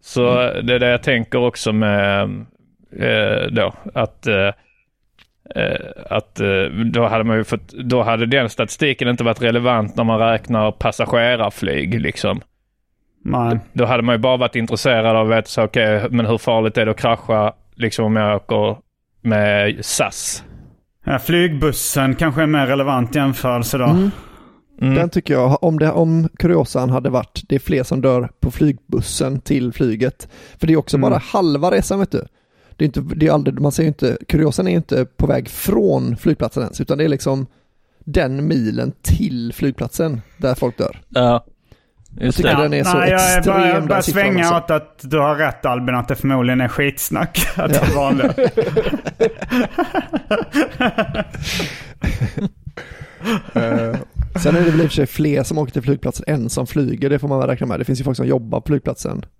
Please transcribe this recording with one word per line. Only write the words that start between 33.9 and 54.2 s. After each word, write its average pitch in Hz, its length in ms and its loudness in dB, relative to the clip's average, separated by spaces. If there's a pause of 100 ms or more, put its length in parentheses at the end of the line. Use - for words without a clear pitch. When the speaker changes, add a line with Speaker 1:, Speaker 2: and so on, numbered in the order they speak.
Speaker 3:
kuriosan 160 400 2
är 185 40 0
ju 175 60 2
inte 127 280 0
på - 220 -2
väg 127 220 -2
från 139 680 0
flygplatsen 135 460 -2
ens, - 180 -8
utan 139 160 -2
det 151 60 0
är 160 60 2
liksom 135 360 -2 (600)
den 143 420 0
milen 120 440 0 (120)
till 123 520 0
flygplatsen 135 680 -4 (160)
där 127 180 0
folk 123 220 -2
dör. - 200 -4 (120)
Speaker 1:
Ja. 120 360 2 (720)
Speaker 3:
Jag - 100 -6
Speaker 1:
Just 127 120 0
Speaker 3:
tycker 139 180 2
Speaker 1:
det. 143 80 2
Speaker 3:
den 147 100 0
är 139 100 0
så 175 140 2
Speaker 2:
Nej, 180 140 2
jag 185 100 4
är 185 60 6
bara, 180 100 4
Speaker 3:
extrem, 190 240 2 (140)
Speaker 2:
jag 160 120 0
bara 190 60 2
Speaker 3:
den 190 100 2
siffran 196 200 2
Speaker 2:
svänga 185 240 2
Speaker 3:
också. 170 100 4
Speaker 2:
åt 165 140 -2
att 151 320 -2
du 143 160 0
har 147 160 2
rätt, 143 300 -2
Albin, 123 300 0
att 123 120 -2
det 135 80 -2
förmodligen 127 460 2
är 123 60 0
skitsnack. - 720 -2 (100)
<laughs> - 80 -6
Att - 160 -2
det 135 60 4
är - 140 2
Speaker 3:
Ja. 143 80 0
Speaker 2:
vanligt. 139 380 2
Speaker 3:
<laughs> 254 80 4 (4000)
Eh, 117 420 0 (440)